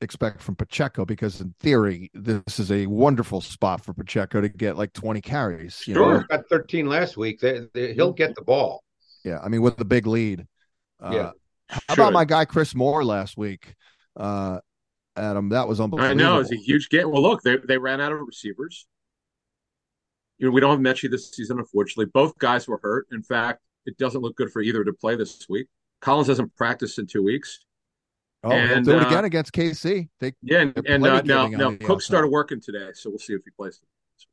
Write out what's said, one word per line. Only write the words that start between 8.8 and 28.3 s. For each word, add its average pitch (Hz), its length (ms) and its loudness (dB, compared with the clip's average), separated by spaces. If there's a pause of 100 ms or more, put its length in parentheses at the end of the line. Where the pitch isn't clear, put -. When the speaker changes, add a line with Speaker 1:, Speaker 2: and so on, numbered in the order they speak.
Speaker 1:
Yeah, 85 180 -6
I 92 60 -10
mean, 113 140 0
with 120 160 4
the 117 80 -4
big 113 200 2
lead. 110 400 -2 (560)
Uh, 92 120 -10
Speaker 3:
Yeah. 85 180 -4 (580)
Speaker 1:
how 151 60 -2
Speaker 2:
Sure. 214 100 8
Speaker 1:
about 202 80 6
my 170 120 6
guy 156 200 2
Chris 151 300 -2
Moore 143 280 2
last 104 340 -2
week? 101 360 -10 (420)
Uh, 98 440 -4 (580)
Adam, 101 320 -2
that 117 180 0
was 107 120 -2
Speaker 2:
I 110 60 0
Speaker 1:
unbelievable. 127 300 2
Speaker 2:
know, 165 240 6
it's 123 120 -2
a 120 60 -2
huge 135 320 0
game. 151 200 2
Well, 139 120 2
look, 202 200 4
they, 123 160 4
they 127 200 0
ran 131 240 -2
out 147 100 -2
of 151 80 -6
receivers. 131 680 -12 (1500)
You 131 100 0
know, 127 40 4
we 127 80 2
don't 139 120 4
have 147 80 2
Mechie 131 300 -2
this 123 220 -8
season, 123 280 -8
unfortunately. 104 540 -2
Both 143 240 2
guys 123 300 -2
were 107 160 -6
hurt. 110 280 -4
In 110 120 -10
fact, 117 380 -4 (240)
it 131 120 -12
doesn't 131 240 -4
look 117 140 -6
good 113 160 -4
for 110 100 -4
either 110 220 0
to 101 100 0
play 110 220 -4
this - 320 -8
week. 107 200 -6 (340)
Collins 139 260 4
hasn't 123 300 0
practiced 120 420 -4
in 104 80 -6
two 101 160 -2
weeks. 120 400 -4 (800)